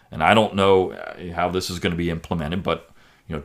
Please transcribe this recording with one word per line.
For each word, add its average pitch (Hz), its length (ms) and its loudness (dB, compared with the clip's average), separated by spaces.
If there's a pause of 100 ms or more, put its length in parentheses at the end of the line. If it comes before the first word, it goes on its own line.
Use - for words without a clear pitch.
(100)
and - 120 -6
I 90 120 6
don't 110 200 4
know, 95 380 4
uh, 53 400 -14
how 85 160 0
this 90 220 -4
is 90 80 -8
gonna 87 180 -2
be 85 140 -2
implemented, 82 520 -4
but, - 280 -4 (360)
you 80 80 -10
know, 76 100 -8